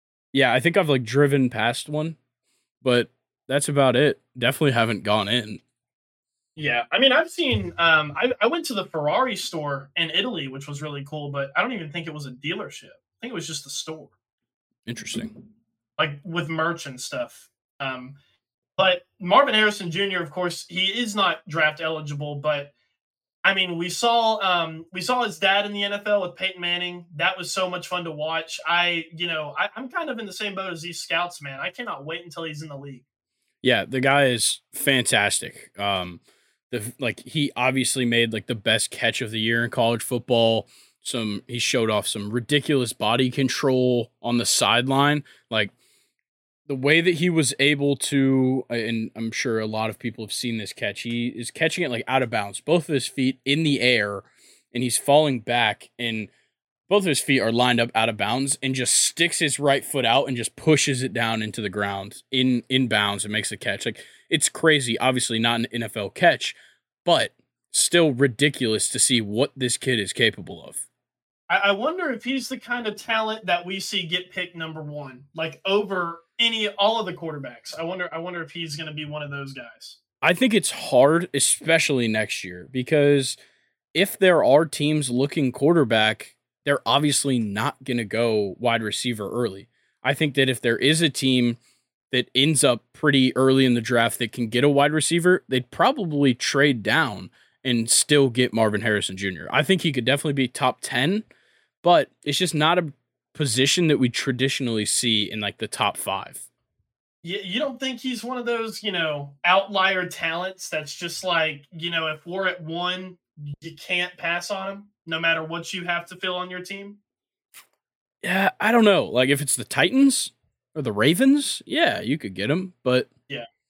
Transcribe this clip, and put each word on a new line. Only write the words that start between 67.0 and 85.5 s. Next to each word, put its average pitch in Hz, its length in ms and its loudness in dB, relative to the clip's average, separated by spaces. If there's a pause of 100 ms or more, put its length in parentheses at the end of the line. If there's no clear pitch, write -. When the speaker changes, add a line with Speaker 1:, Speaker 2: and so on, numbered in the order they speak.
Speaker 1:
but 135 300 2 (360)
still 165 400 4
ridiculous 123 800 0
to - 80 -6
see 117 240 2
what 107 340 -2
this 127 220 -2
kid 123 220 0
is 95 140 -4
capable 98 500 -2
of. - 240 -14 (600)
Speaker 2:
I, 180 100 2
I 202 160 2
wonder 311 360 -4
if 233 140 -6
he's 262 260 -4
the 262 80 -8
kind 240 300 -8
of 208 80 -6
talent 220 500 -4
that 175 220 -2
we 190 120 -8
see 190 280 -6
get 180 240 -6
picked 175 240 -10
number 160 260 -10
one, 147 440 -14 (100)
like, 160 280 -10
over 190 580 -2 (160)
any, 226 300 0
all 208 320 0
of 214 60 -4
the 180 80 -6
quarterbacks. 143 640 -12
I 165 40 -6
wonder, 180 300 -6
I 165 40 -6
wonder 170 240 -8
if 151 100 -12
he's 165 240 -10
gonna 156 180 -10
be 151 120 -10
one 147 180 -10
of 143 80 -10
those 139 220 -10
guys. - 440 -20 (240)
Speaker 1:
I 165 120 4
think 220 200 2
it's 208 180 2
hard, 143 600 4
especially 143 760 2
next 110 360 -2
year, 90 280 -14
because 143 640 2 (560)
if 190 260 0
there 180 240 6
are 139 220 6
teams 147 440 -2
looking 131 420 0